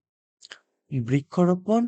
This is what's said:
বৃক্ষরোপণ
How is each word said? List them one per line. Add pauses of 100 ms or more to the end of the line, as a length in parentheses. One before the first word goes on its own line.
(920)
বৃক্ষরোপণ